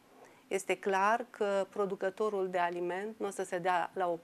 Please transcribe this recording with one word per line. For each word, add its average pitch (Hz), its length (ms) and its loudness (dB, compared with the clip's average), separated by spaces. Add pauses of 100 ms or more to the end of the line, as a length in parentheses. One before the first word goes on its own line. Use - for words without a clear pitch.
(480)
Este 196 260 0
clar 202 560 2
că 196 400 0
producătorul 196 800 0
de 180 100 -2
aliment 175 600 -2
nu 208 80 -4
o 196 40 -2
să 190 140 -4
se 180 140 -4
dea 180 360 2
la 185 140 0
o 170 160 0